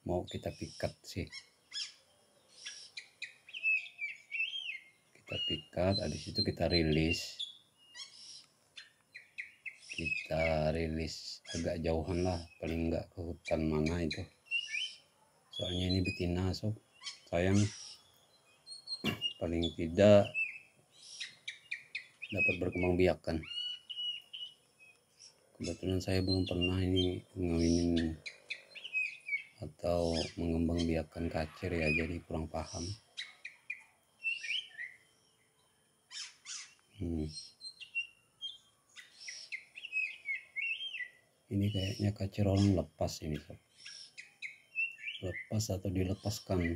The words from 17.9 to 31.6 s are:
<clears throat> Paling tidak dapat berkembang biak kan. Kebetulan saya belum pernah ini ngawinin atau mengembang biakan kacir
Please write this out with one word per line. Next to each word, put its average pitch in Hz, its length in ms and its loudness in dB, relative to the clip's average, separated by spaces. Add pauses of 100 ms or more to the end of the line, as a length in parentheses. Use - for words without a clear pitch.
<clears throat> - 360 -4
Paling 85 360 0
tidak 98 520 8 (2000)
dapat - 320 2
berkembang 90 320 2
biak 87 260 6
kan. 82 160 -2 (2250)
Kebetulan 90 420 0
saya 95 240 2
belum 95 240 4
pernah 90 320 2
ini 90 400 4 (160)
ngawinin 85 800 4 (1400)
atau 85 540 2 (240)
mengembang 85 500 2
biakan 82 400 -2
kacir 82 400 -4